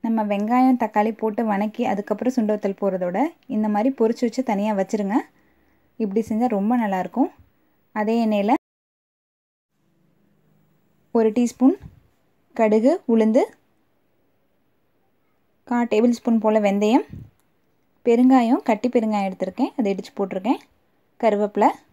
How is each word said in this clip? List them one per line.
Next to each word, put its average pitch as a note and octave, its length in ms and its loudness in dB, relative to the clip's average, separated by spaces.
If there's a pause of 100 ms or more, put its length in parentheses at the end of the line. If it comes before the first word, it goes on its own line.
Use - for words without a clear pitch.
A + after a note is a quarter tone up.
நம்ம A3+ 160 0 (100)
வெங்காயம், B3 500 2
தக்காளி G#3+ 380 0
போட்டு A3 320 -4
வணக்கி G#3 400 -4
அதுக்கப்புறம் G#3 460 -4
சுண்டு G#3+ 160 0
வத்தல் G#3 280 -4
போடுறதோட F#3 380 -2 (380)
இந்த G#3+ 180 -2
மாதிரி A3 240 0
பொரிச்சு A#3 280 0
வச்சு B3+ 220 -4
தனியா G#3 300 -2
வச்சிருங்க. G3+ 380 -2 (840)
இப்படி G3+ 260 -2
செஞ்சா A3+ 260 -2
ரொம்ப G3+ 260 0
நல்லாயிருக்கும். F#3+ 480 -2 (720)
அதே G#3+ 140 -2 (100)
எண்ணெயில G#3+ 320 0 (2500)
ஒரு A3 180 4
டீஸ்பூன் B3 400 2 (840)
கடுகு, A3 320 4 (200)
உளுந்து, A3 320 4 (2250)
கா A#3+ 100 -2 (160)
டேபிள் A#3 240 2
ஸ்பூன் A3+ 280 0
போல் G#3+ 200 2
வெந்தயம், G#3+ 400 2 (1000)
பெருங்காயம், B3+ 640 4
கட்டி A3+ 280 0
பெருங்காயம் G#3+ 340 -2
எடுத்திருக்கேன், F#3 480 -4
அதை G3 160 0
இடித்து - 240 -12
போட்டிருக்கேன், G3 420 -4 (640)
கருவேப்பிலை. G#3 480 2 (200)